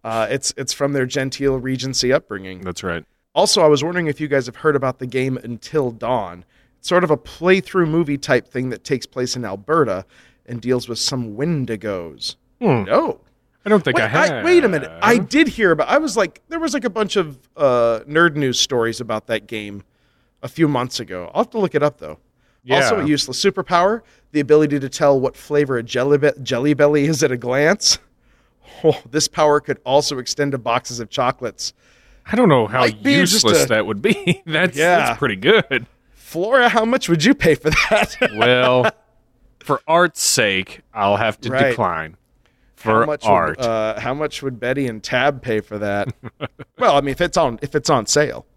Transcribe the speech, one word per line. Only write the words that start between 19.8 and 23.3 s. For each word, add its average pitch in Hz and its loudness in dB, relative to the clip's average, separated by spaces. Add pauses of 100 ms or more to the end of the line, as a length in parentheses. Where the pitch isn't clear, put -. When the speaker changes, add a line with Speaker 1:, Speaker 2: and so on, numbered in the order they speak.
Speaker 1:
a 127 -10
few 160 0
months 127 -2
ago. 90 -10
I'll 202 0
have - -8
to 233 -6
look 175 -2
it 135 2
up, 147 -2
though. 76 -16 (460)
Speaker 2:
Yeah. 135 2
Speaker 1:
Also, 113 2
a 147 -2
useless 139 -2